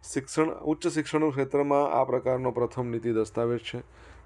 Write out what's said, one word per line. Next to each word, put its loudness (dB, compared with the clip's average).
શિક્ષણ, 0
ઉચ્ચ -2
શિક્ષણ 0
ક્ષેત્રમાં 2
આ 4
પ્રકારનો 0
પ્રથમ -2
નીતિ -2
દસ્તાવેજ 0
છે, -10